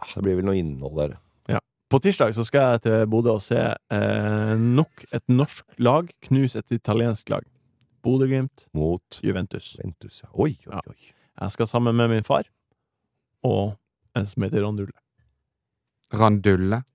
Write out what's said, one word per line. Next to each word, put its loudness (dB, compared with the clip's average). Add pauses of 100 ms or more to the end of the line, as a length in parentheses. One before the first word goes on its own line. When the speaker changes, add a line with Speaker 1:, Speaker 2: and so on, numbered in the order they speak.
(160)
Speaker 1:
det -4
blir 2
vel 0
noe 2
innhold -6
der. -2 (360)
Speaker 2:
Ja. 0 (300)
På 6
tirsdag 2
så -2
skal 4
jeg -2
til 2
Bodø 2
og -8
se, -2
eh, -2
nok 0
et -6
norsk 0 (140)
lag 2 (120)
knuse 0
et -12
italiensk -2
lag. -4 (580)
Bodø 2
Glimt, -4
Speaker 1:
Mot -4
Speaker 2:
Juventus. -6
Speaker 1:
Juventus, -16
ja. -20
Oi, -2 (100)
oi, -14
Speaker 2:
Ja. -8
Speaker 1:
oi. -20 (260)
Speaker 2:
Jeg -6
skal -2
sammen 0
med 2
min 0
far 0 (1000)
og -2 (380)
en -2
som -4
heter -2
Randulle. -6 (1160)
Speaker 3:
Randulle? 4 (120)